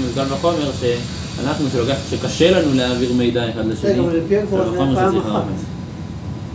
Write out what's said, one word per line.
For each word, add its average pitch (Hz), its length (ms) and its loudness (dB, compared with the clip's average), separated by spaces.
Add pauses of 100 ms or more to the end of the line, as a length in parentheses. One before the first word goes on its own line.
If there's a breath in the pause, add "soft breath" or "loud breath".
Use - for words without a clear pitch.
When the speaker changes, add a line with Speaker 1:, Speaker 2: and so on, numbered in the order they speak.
Speaker 1:
אז 123 100 -2
קל 135 180 -2
וחומר 151 380 0 (100)
שאנחנו, 123 920 -2
שלוקח, 120 240 2 (140)
שקשה 127 420 2 (100)
לנו 147 120 2
להעביר 123 400 2
מידע 120 360 2
אחד 113 160 -4
לשני, 110 260 -2
Speaker 2:
רגע, - 100 2
אבל 165 240 2
מפי 196 120 2
הגבורה 196 260 0
Speaker 1:
קל 170 60 0
Speaker 2:
זה - 60 -2
Speaker 1:
וחומר 135 240 2
Speaker 2:
היה 185 60 4
פעם 190 60 4
Speaker 1:
שצריך - 140 0
הרבה 107 140 -2
Speaker 2:
אחת. - 60 -2
Speaker 1:
פעמים. - 120 -4 (960)